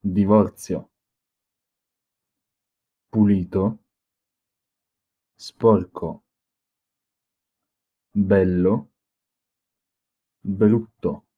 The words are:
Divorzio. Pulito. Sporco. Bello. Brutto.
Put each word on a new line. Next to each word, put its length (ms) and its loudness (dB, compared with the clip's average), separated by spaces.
Divorzio. 880 -2
Pulito. 760 0
Sporco. 880 -2
Bello. 800 0
Brutto. 960 -2